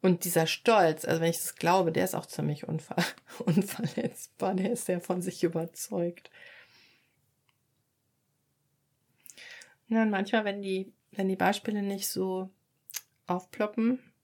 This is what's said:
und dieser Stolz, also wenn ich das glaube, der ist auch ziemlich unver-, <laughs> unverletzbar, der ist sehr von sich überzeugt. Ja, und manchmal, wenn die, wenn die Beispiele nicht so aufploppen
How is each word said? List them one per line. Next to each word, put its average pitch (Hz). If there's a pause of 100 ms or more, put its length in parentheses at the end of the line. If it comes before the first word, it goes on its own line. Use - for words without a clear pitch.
und 180
dieser 165
Stolz, 175
also 165
wenn 165
ich 165
das -
glaube, 170
der 175
ist -
auch -
ziemlich 147
unver-, 160 (180)
<laughs> -
unverletzbar, -
der 190
ist 233
sehr 180
von 180
sich 175
überzeugt. 170 (3500)
Ja, 226
und 220
manchmal, 208
wenn 202
die, 190 (200)
wenn 196
die 190
Beispiele 202
nicht 196
so 185 (800)
aufploppen 220 (240)